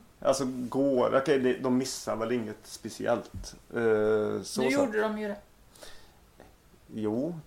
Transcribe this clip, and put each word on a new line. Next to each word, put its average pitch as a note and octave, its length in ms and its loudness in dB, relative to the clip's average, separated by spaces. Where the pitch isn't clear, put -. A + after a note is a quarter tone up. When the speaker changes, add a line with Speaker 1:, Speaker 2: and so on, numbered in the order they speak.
Speaker 1:
Alltså, C#3 260 2
går, B2+ 680 0
okej, C3+ 220 4
det, B2 180 4
de B2+ 200 0
missar B2+ 380 -4
väl A2+ 160 -4
inget G#2+ 320 -4
speciellt. - 920 -4
Eh, - 40 -4
så A#2+ 40 0
Speaker 2:
Nu G2 80 -4
Speaker 1:
sett. - 280 0
Speaker 2:
gjorde B3 300 2
de G#3+ 180 -2
ju G#3+ 80 -4
det. G3+ 80 -6
Speaker 1:
Jo, A#2 400 -2